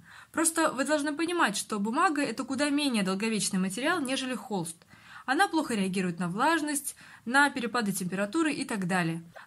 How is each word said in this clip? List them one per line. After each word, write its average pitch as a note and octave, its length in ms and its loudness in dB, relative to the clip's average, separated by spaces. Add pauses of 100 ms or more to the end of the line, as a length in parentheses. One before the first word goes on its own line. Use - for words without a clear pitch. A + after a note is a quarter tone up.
(320)
Просто - 400 2
вы B3+ 120 -2
должны D4 300 0
понимать, D#4+ 420 0
что - 220 -4
бумага — C#4+ 440 2
это A#3 220 -2
куда C4+ 260 0
менее C#4 340 2
долговечный G3 560 0
материал, B3 400 0
нежели C4 340 -2
холст. F#3 420 -4 (500)
Она F4 220 4
плохо D4+ 260 0
реагирует F#3 440 0
на F3+ 100 -2
влажность, D4 680 0 (280)
на C#4 240 4
перепады G#3 440 -2
температуры G3+ 600 0
и - 120 -4
так G3 240 -4
далее. E3+ 340 0 (240)